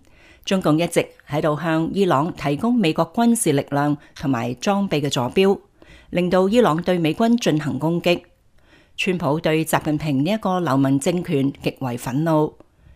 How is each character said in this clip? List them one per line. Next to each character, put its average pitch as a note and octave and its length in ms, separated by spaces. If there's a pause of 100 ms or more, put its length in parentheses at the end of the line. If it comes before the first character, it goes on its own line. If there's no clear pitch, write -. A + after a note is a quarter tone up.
(440)
中 F#3+ 160
共 D#3 180
一 E3+ 100
直 - 200 (220)
喺 D3 100
度 D3+ 180
向 D#3+ 360
伊 G3 100
朗 D#3+ 300
提 C#3+ 220
供 A3+ 180
美 F#3 180
國 E3 180
軍 A#3 240
事 F3 180
力 C#3 180
量 C#3+ 260 (180)
同 C3+ 160
埋 A#2+ 220
裝 G3+ 340
備 D#3+ 140
嘅 C#3+ 80
坐 B2 240
標， F#3+ 260 (520)
令 F3+ 180
到 F#3 180
伊 A3+ 140
朗 E3 220
對 F3+ 160
美 D#3 160
軍 A#3 240
進 D#3 240
行 C3 160
攻 E3+ 240
擊。 F3 180 (800)
川 F3+ 160
普 D#3+ 220
對 D#3+ 260
習 D#3 200
近 D3+ 120
平 D3 280
呢 F3 80
一 A3 60
個 F#3 200
流 D3 180
氓 C#3 220
政 F3 240
權 C#3 300
極 - 260
為 B2 180
憤 A#2+ 180
怒。 D#3 380 (440)